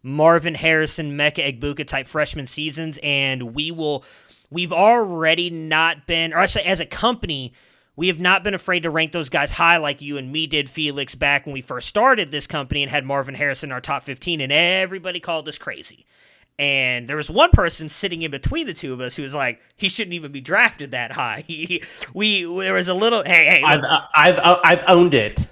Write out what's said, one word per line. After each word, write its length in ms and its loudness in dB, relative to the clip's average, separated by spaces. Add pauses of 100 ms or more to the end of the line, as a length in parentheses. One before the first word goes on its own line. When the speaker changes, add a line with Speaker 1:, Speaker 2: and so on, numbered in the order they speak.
Speaker 1:
Marvin 500 4
Harrison, 640 0
Mecca 240 0
Egbuka 460 -6
type 180 -6
freshman 400 -4
seasons, 560 -8
and 540 -4
we 160 -6
will, 320 -4 (480)
we've 220 -6
already 760 2
not 560 0
been, 260 -2
or 60 0
I 80 6
say 160 -2
as 180 0
a 60 -6
company, 680 -4 (420)
we 120 -2
have 120 -2
not 240 2
been 120 -2
afraid 280 -4
to 60 -2
rank 220 -2
those 180 -6
guys 220 -2
high 260 4
like 240 -4
you 160 -8
and 140 -10
me 160 -4
did, 200 -2
Felix, 480 -6
back 300 0
when 80 -10
we 80 -10
first 260 -10
started 440 2
this 160 -8
company 360 -4
and 80 -6
had 140 -2
Marvin 300 -4
Harrison 340 -4
in 20 -8
our 100 -6
top 220 -6
fifteen, 380 -6
and 100 -4
everybody 680 0
called 280 -6
us 120 -14
crazy. 460 -14 (540)
And 480 0
there 100 -6
was 120 -6
one 220 4
person 380 4
sitting 340 -6
in 80 -6
between 360 -6
the 60 -8
two 200 -8
of 60 -10
us 160 -8
who 60 -8
was 140 -10
like, 260 -4 (160)
"He 120 -2
shouldn't 260 -6
even 160 -12
be 100 -12
drafted 500 -2
that 200 -6
high." 340 -6
<laughs> 20 -18
He, 340 -8 (320)
we, 300 0
there 300 -4
was 140 0
a 80 -2
little, 280 2
hey, 220 4
hey, 180 4
Speaker 2:
I've, 180 4
Speaker 1:
look. 100 -2
Speaker 2:
uh, 100 2 (140)
I've, 240 8
uh, 240 6
I've 240 6
owned 260 8
it. 260 2 (120)